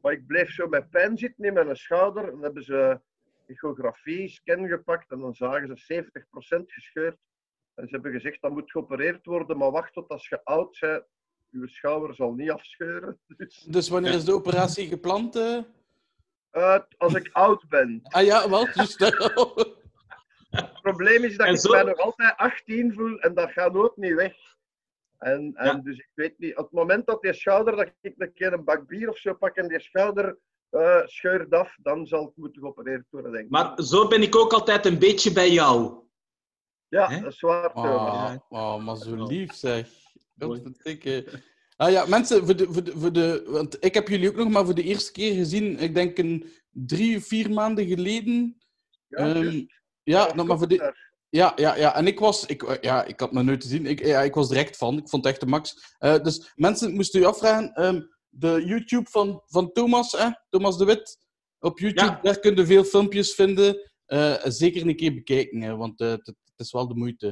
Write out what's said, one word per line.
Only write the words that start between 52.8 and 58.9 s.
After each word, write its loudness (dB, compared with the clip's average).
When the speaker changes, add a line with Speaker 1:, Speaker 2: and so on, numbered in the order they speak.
Speaker 2:
ja, 0
ik -10
had -4
me 0
nooit 0
gezien. -4
Ik, -4
ja, 4
ik 0
was 0
direct 0
fan. -2
Ik -10
vond -2
het 2
echt -8
de -4
max. -4
Eh, 4
dus -4
mensen, 0
moesten 0
u 8
afvragen, 2
ehm, 0
de 0
YouTube -2